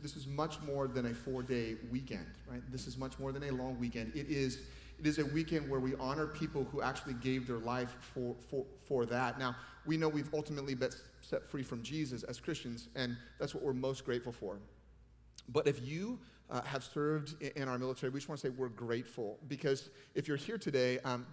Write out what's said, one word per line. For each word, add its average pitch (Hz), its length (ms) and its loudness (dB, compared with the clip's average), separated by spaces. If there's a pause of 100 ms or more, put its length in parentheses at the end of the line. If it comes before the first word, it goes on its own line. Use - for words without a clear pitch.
this 143 140 -6
is 135 120 -6
much 151 340 0
more 139 260 2
than 123 200 2
a 117 60 0
four-day 123 600 0 (160)
weekend, 117 360 -2 (220)
right? 123 120 -6 (100)
This 127 160 -4
is 123 80 -6
much 131 240 -4
more 135 140 -2
than 139 100 -2
a 143 80 0
long 127 260 0
weekend. 117 380 0
It - 140 -2
is, 135 300 4 (400)
it 151 80 4
is 151 100 6
a 151 80 6
weekend 156 420 2
where 135 120 4
we 131 160 2
honor 139 320 2
people 147 380 0
who 139 180 0
actually 131 320 0
gave 127 320 2
their 120 100 2
life 120 380 0 (180)
for, 123 220 -2 (160)
for, 131 120 0 (220)
for 123 220 4
that. 120 320 2
Now, 127 160 2 (280)
we 160 140 2
know 160 100 6
we've 151 240 0
ultimately 143 440 -2
been 127 160 2 (300)
set - 280 -2
free 139 140 -2
from 120 180 -6
Jesus 127 400 -2
as 120 180 -6
Christians, 123 560 -4
and 123 220 0 (220)
that's 139 160 -2
what - 80 -4
we're 139 100 2
most 131 320 0
grateful 123 260 0
for. 101 280 -4 (920)
But - 180 6
if 123 140 4
you, 180 380 -2 (320)
uh, 123 100 0
have 139 220 0
served 151 580 2
i-, 139 140 -4
in 139 120 0
our 123 120 2
military, 131 320 0
we 139 80 0
just 135 100 -8
wanna 151 80 -4
say 131 120 0
we're 127 200 0
grateful, 117 800 -2
because 135 420 2 (240)
if - 140 0
you're - 100 4
here 214 220 -2
today, 127 400 6
um, 123 340 0